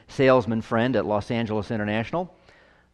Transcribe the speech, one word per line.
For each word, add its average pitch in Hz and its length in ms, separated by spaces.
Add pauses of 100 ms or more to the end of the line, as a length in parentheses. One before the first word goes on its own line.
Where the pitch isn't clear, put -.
salesman 120 540
friend 120 340
at 101 80
Los 101 260
Angeles 107 400
International. 113 640 (600)